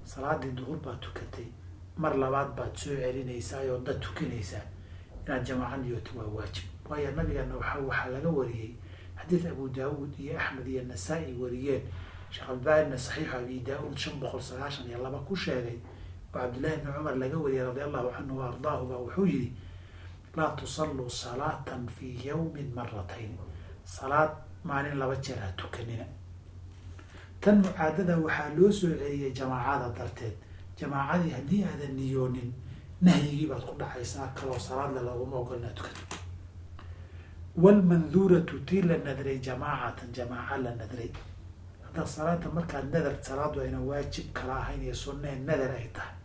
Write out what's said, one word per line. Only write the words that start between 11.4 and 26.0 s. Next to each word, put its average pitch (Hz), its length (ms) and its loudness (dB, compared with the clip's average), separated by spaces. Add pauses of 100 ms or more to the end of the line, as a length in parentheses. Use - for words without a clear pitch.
wariyeen. 127 400 0 (500)
Sheekh - 180 -10
Albaanina 139 480 6
Saxiixu - 400 -2
Abi 127 220 -4
Daawud 139 380 -4
shan 143 220 -4
boqol 131 220 -4
sagaashan 131 460 -6
iyo 120 140 -6
laba 131 180 -4
ku 190 160 -2
sheegay, 120 440 0
oo - 600 -10
Cabdullaahi 127 360 0
ibn 139 180 -4
Cumar 147 240 -2
laga 131 220 0
wariyey 135 260 2
radiyallahu 131 440 0 (100)
anhu 135 180 -4
wa 131 140 -2
ardaahu, 131 380 -2
baa 127 100 -4
wuxuu 147 260 2
yiri, 139 240 4 (840)
"Laa 156 200 2
tusallu 135 540 -2
salaatan 127 800 -4
fii 127 400 -8
yawmin 147 480 -2
marratayn." 107 640 -6 (480)
Salaad 151 460 4 (320)
maalin 143 360 0
laba 135 160 2
jeer 131 240 -4
ha 95 180 -4
tukanina. 113 480 -6 (1400)